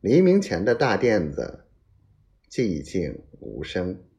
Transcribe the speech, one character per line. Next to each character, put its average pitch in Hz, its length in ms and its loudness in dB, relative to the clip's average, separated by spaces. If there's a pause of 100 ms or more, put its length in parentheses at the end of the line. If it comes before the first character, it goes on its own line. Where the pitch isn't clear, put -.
黎 139 200 4
明 190 200 6
前 98 240 -4
的 120 100 4
大 117 220 2
甸 101 340 2
子 64 340 -10 (840)
寂 92 300 -2
静 80 420 -6 (160)
无 53 240 -12
声 90 400 -6 (160)